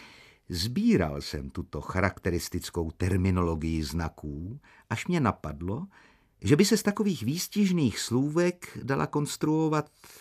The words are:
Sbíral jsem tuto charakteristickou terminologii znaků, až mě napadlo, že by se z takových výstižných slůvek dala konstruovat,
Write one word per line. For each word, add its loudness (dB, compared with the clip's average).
Sbíral 2
jsem -8
tuto -8
charakteristickou -2
terminologii 2
znaků, -6
až -4
mě 0
napadlo, -2
že 4
by 6
se 4
z 2
takových 0
výstižných 0
slůvek 0
dala 0
konstruovat, 0